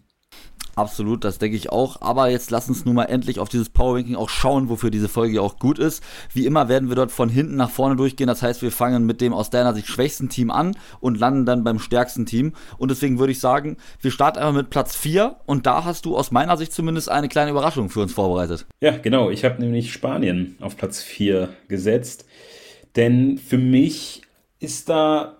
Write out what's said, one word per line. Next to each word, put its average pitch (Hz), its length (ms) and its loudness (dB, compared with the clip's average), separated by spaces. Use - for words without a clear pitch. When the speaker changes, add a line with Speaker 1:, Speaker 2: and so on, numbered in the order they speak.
Speaker 1:
Absolut, 107 460 -2
das 98 140 -4
denke 107 180 -2
ich 95 140 -6
auch. 127 320 -2
Aber 127 280 2
jetzt 123 220 -2
lass 117 160 -2
uns 123 160 -2
nun 123 120 2
mal 120 100 4
endlich 120 340 -2
auf 101 80 -4
dieses 117 220 -2
Power 127 260 4
Ranking 123 220 -4
auch 104 100 -4
schauen, 135 400 2
wofür 117 240 0
diese 104 160 2
Folge 113 280 2
ja 107 40 2
auch 98 180 -2
gut 139 220 2
ist. 156 240 -2
Wie 127 120 0
immer 147 220 4
werden 131 220 2
wir 123 80 0
dort 127 160 0
von 120 160 2
hinten 139 260 0
nach 127 140 0
vorne 135 260 0
durchgehen. 131 320 0
Das 120 160 0
heißt, 120 180 -2
wir 120 100 -2
fangen 123 340 2
mit 113 160 0
dem 123 100 2
aus 104 180 -2
deiner 123 240 2
Sicht 107 140 -4
schwächsten 135 400 -2
Team 120 240 -2
an 117 240 0
und 123 180 0
landen 127 280 2
dann 123 180 2
beim 110 160 0
stärksten 120 460 0
Team. 127 260 0
Und 131 140 0
deswegen 131 280 0
würde 135 120 4
ich 127 80 -4
sagen, 143 380 0
wir 131 100 0
starten 147 280 2
einmal 143 240 2
mit - 60 -10
Platz - 280 -2
vier 196 480 0
und 139 200 0
da 147 200 2
hast 170 180 -6
du 160 140 -2
aus - 140 -4
meiner 156 260 2
Sicht 160 160 -6
zumindest 165 360 -2
eine 143 200 0
kleine 147 220 0
Überraschung 143 380 0
für 107 120 -2
uns 92 100 -2
vorbereitet. 90 540 -2
Speaker 2:
Ja, 147 160 4
genau. 113 320 2
Ich 107 160 -2
habe 123 160 0
nämlich 120 320 -2
Spanien 90 640 -2
auf - 160 -10
Platz - 260 -8
vier 95 500 0
gesetzt. 107 560 -2
Denn 123 400 4
für - 200 -2
mich 131 640 2
ist - 300 -10
da 156 520 2